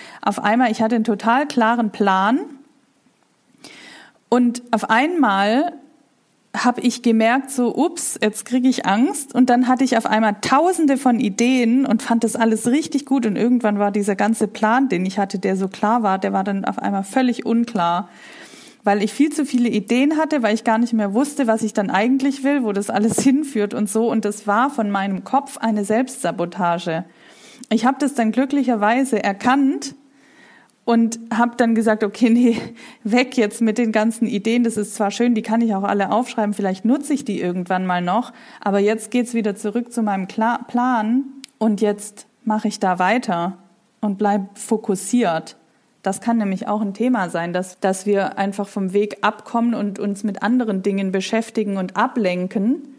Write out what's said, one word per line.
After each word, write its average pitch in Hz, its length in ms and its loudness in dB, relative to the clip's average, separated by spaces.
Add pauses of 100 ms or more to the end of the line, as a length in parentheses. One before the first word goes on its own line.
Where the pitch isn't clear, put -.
(240)
auf 208 200 -4
einmal, 226 280 2
ich 220 100 -2
hatte 220 140 2
einen 220 80 2
total 247 420 2
klaren 233 460 0
Plan 202 480 2 (1900)
und 240 420 2
auf - 180 0
einmal 240 840 2 (880)
hab 240 200 0
ich 233 180 0
gemerkt, 233 500 2
so, 247 240 0
ups, - 460 -2
jetzt 214 240 0
krieg 247 200 0
ich 254 200 2
Angst. 233 480 0
Und 254 160 4
dann 240 180 4
hatte 254 160 2
ich 247 140 2
auf 220 80 0
einmal 214 360 0
tausende 311 560 2
von 247 220 2
Ideen 240 640 2
und 220 160 0
fand 233 220 0
das 220 120 0
alles 220 320 2
richtig 285 380 0
gut. 254 200 0
Und 202 100 0
irgendwann 226 440 2
war 202 120 2
dieser 202 240 0
ganze 214 320 0
Plan, 233 420 2
den 180 160 -2
ich 190 140 -4
hatte, 196 200 -2
der 190 160 -2
so 190 120 -2
klar 220 360 0
war, 190 140 2
der 196 160 -2
war 196 100 0
dann 196 220 -4
auf 196 140 -4
einmal 196 240 -2
völlig 247 420 -2
unklar, 196 640 0 (720)
weil 202 200 2
ich 202 100 0
viel 294 180 2
zu 294 140 -2
viele 240 240 0
Ideen 254 480 2
hatte, 302 260 0
weil 214 120 2
ich 220 80 -4
gar 220 140 2
nicht 233 160 0
mehr 208 200 0
wusste, 277 340 0
was 220 140 2
ich 214 120 -2
dann 196 160 -2
eigentlich 262 540 0
will, 277 200 2
wo 214 80 -2
das 202 180 -2
alles 208 300 0
<laughs> - 20 0
hinführt 254 520 2
und 208 160 -2
so. 226 200 2
Und 220 160 0
das 208 220 -6
war 233 220 2
von 226 200 -4
meinem 196 340 -2
Kopf 269 340 -2
eine 214 260 -2
Selbstsabotage. 175 1200 -2 (640)
Ich 220 160 2
hab 277 140 2
das 277 140 0
dann 220 180 0
glücklicherweise 247 880 0
erkannt 269 760 0 (920)
und 226 320 2 (180)
hab 233 200 0
dann 226 180 4
gesagt, 220 300 2
„Okay, 226 240 2
nee, 233 260 4 (480)
weg 247 320 0
jetzt 208 240 0
mit 220 180 0
den 233 140 0
ganzen 220 340 0
Ideen. 220 380 0
Das 226 140 -2
ist 208 180 -4
zwar 202 160 -2
schön, 240 240 2
die 214 60 -2
kann 220 180 0
ich 226 160 2
auch 196 80 -2
alle 202 300 0
aufschreiben, 214 400 0
vielleicht 190 320 -2
nutze 277 280 0
ich - 120 -2
die 202 160 -4
irgendwann 180 440 -2
mal 180 160 0
noch, 190 300 0 (300)
aber 202 180 0
jetzt 220 320 0
geht's 247 220 0
wieder 208 240 -2
zurück 233 340 -4
zu 233 100 -2
meinem 190 280 -2
Kla-, 240 400 -2
Plan 240 560 0 (320)
und 214 240 0
jetzt 208 440 -2 (200)
mach 214 180 -2
ich 208 160 -4
da 180 200 0
weiter 185 580 0 (420)
und 202 180 -2
bleib 202 400 0
fokussiert.“ 202 1000 -2 (460)
Das 196 180 -4
kann 233 160 0
nämlich 196 320 -2
auch 208 100 -2
ein 202 140 -4
Thema 220 360 0
sein, 170 220 -4
dass, 185 300 -6
dass 190 240 0
wir 196 320 0
einfach 196 320 -4
vom 190 240 -4
Weg 208 260 0
abkommen 233 540 -2
und 202 260 -4
uns 196 240 -6
mit 202 180 -4
anderen 220 420 0
Dingen 196 280 -2
beschäftigen 202 640 -2
und 190 220 -6
ablenken, 202 1000 -2